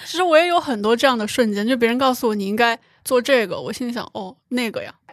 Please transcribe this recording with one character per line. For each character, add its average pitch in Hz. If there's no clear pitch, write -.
其 -
实 359
我 339
也 339
有 349
很 254
多 220
这 240
样 262
的 214
瞬 220
间， 208
就 254
别 233
人 240
告 269
诉 247
我 214
你 202
应 202
该 233
做 247
这 240
个， 175
我 170
心 247
里 240
想 233
，“哦， 190
那 240
个 -
呀。” 101